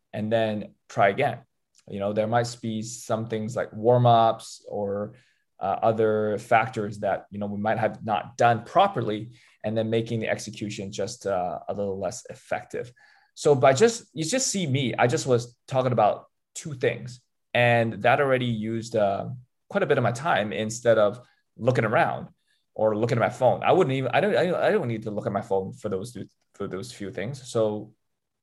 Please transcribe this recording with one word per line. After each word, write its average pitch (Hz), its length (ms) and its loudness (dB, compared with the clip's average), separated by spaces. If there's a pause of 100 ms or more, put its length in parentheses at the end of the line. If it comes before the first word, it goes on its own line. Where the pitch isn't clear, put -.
(120)
and 107 200 -4
then 110 420 -2 (140)
try 104 200 4
again. 123 320 0 (460)
You 98 140 -10
know, 104 140 -2
there 107 120 0
might 120 360 -2
be 110 200 -6
some 113 440 -6
things 110 280 -6
like 101 200 -4
warm-ups 117 920 4
or, 101 500 -6 (440)
uh, 95 220 -2
other 107 560 2
factors 110 600 0
that, 98 300 -2
you 104 80 -12
know, 104 80 -6
we 101 140 -6
might 107 180 0
have 110 260 -4
not - 320 -4
done 117 280 4
properly, 120 680 0 (320)
and 110 140 -4
then 110 140 -2
making 113 300 0
the 107 80 -4
execution 104 640 -6
just, - 340 -8
uh, 90 320 -2 (100)
a 98 60 -6
little 98 240 -4
less 90 320 -6
effective. - 600 -10 (420)
So 147 200 4
by 135 180 6
just, 226 400 2
you 156 120 -6
just 254 240 0
see 185 180 -2
me, 131 320 0
I 120 80 6
just 147 200 0
was 123 300 2 (100)
talking 131 260 0
about 107 340 2 (280)
two 151 200 -12
things, 123 460 -4 (320)
and 117 500 2
that 127 180 4
already 131 260 2
used, 113 500 -4
uh, 101 320 0 (400)
quite 196 140 -2
a 180 40 2
bit 135 120 2
of 123 60 2
my 104 80 2
time 120 400 -2
instead 110 460 2
of 104 220 2 (360)
looking 123 280 2
around 113 440 0 (460)
or 107 220 2
looking 117 220 0
at - 20 2
my 98 100 4
phone. 110 320 2
I 113 100 4
wouldn't 151 220 4
even, 131 180 -2
I 135 80 2
don't, 196 160 2
I, 147 320 2
I - 20 4
don't 180 180 0
need 107 160 -4
to 107 60 -6
look 104 160 -6
at 107 60 -2
my 98 80 -2
phone 95 320 -2
for - 160 -8
those 101 240 -6
two, - 140 -12 (280)
for 101 120 -8
those 95 260 -8
few 98 180 -10
things. 113 400 -8
So 107 420 -2 (500)